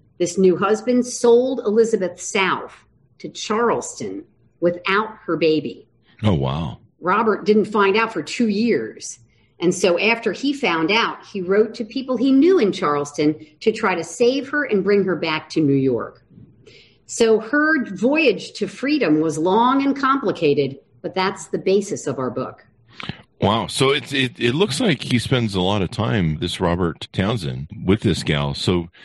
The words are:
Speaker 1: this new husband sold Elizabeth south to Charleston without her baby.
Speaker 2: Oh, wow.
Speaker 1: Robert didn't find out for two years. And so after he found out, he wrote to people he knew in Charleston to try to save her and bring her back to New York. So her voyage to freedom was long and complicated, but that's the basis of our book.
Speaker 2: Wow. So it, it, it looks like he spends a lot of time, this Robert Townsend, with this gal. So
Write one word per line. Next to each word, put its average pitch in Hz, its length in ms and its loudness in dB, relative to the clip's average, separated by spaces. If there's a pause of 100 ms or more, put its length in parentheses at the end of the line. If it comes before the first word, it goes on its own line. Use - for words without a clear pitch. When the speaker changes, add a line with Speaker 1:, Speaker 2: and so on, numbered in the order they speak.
(180)
Speaker 1:
this 175 200 -2
new 185 180 6
husband 214 500 2
sold 240 540 4
Elizabeth 208 600 0
south 175 540 -2 (440)
to - 100 -14
Charleston 131 960 -4 (360)
without 190 500 0 (160)
her 165 100 -2
baby. 156 500 0 (380)
Speaker 2:
Oh, 104 100 4
wow. 69 440 -4 (220)
Speaker 1:
Robert 196 440 0
didn't 214 220 4
find 196 300 2
out 220 160 0
for 160 100 -4
two 226 260 -2
years. 196 720 -2 (420)
And 180 140 2
so 175 240 2
after 226 340 0
he 277 200 -2
found 170 380 0
out, 202 360 0
he 196 160 -8
wrote 208 340 2
to 233 80 -8
people 254 320 -6
he 269 160 2
knew 330 260 6
in 202 140 4
Charleston 147 720 -2 (140)
to 214 120 2
try 208 220 -2
to 165 100 -4
save 262 460 0
her 294 140 -2
and 202 200 0
bring 202 200 4
her 175 120 0
back 156 340 -4
to 160 100 -2
New 139 140 4
York. 127 480 -2 (840)
So 220 340 2
her 294 440 0 (100)
voyage 247 600 0
to 202 120 -4
freedom 208 540 0
was 156 180 -2
long 226 460 2
and 269 120 0
complicated, 160 800 0 (240)
but 170 120 -10
that's 190 340 -2
the 180 100 -6
basis 190 480 -2
of 131 120 -4
our 127 120 -4
book. 107 360 -10 (760)
Speaker 2:
Wow. 101 260 2
So 135 240 0
it, 139 220 -4
it, 131 280 -2
it 120 140 2
looks 202 260 -2
like 196 220 0
he 123 160 0
spends 113 360 0
a 92 60 0
lot 98 220 2
of 85 80 -2
time, 101 500 0
this - 200 -6
Robert 87 520 -2
Townsend, 80 560 -4 (160)
with 98 160 2
this 85 220 0
gal. 71 320 -2
So 87 340 -2 (160)